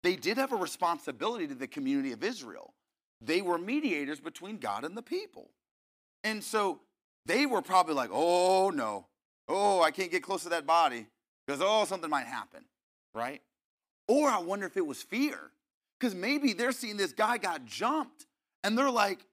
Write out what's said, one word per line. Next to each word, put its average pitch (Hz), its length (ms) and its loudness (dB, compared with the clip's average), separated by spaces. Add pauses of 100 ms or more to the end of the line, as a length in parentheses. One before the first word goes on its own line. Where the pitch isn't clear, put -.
They 180 140 2
did 214 200 0
have 269 140 0
a 247 60 -2
responsibility 170 880 -2
to 139 80 -8
the 123 140 -8
community 135 420 0
of 117 140 -8
Israel. 147 500 -8 (460)
They 156 200 0
were 175 160 0
mediators 170 640 -2
between 170 400 -12
God 107 260 -4
and 175 120 -8
the 233 60 -12
people. - 500 -10 (720)
And 214 200 -4
so 202 360 0 (440)
they 247 220 2
were 220 160 0
probably 175 320 4
like, 123 180 0
"Oh, 180 640 4
no. 107 320 -4 (420)
Oh, 196 320 4
I 160 100 6
can't 185 200 -4
get 170 120 0
close 190 200 -4
to 170 80 -6
that 165 160 -2
body 143 400 2 (400)
'cause, 139 160 -4
oh, 208 240 4
something 165 240 -6
might 135 160 0
happen," 113 380 -10 (500)
right? 120 260 -6 (680)
Or 285 220 4
I 220 100 2
wonder 190 280 -2
if 170 100 -6
it 180 100 2
was 139 160 -8
fear 196 500 -4 (460)
'cause 233 160 0
maybe 254 380 0
they're 240 200 0
seeing 214 240 -6
this 190 160 0
guy 220 260 0
got 170 260 -4
jumped 247 600 -4 (360)
and 214 140 0
they're 269 140 2
like 202 420 2